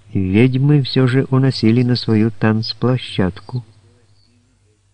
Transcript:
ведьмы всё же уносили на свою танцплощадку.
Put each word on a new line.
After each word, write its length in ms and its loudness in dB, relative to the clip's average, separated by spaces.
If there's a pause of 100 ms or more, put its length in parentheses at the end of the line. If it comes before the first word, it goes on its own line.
(120)
ведьмы 720 2
всё 260 0
же 220 0
уносили 520 2
на 140 0
свою 340 0
танцплощадку. 1300 -4 (1300)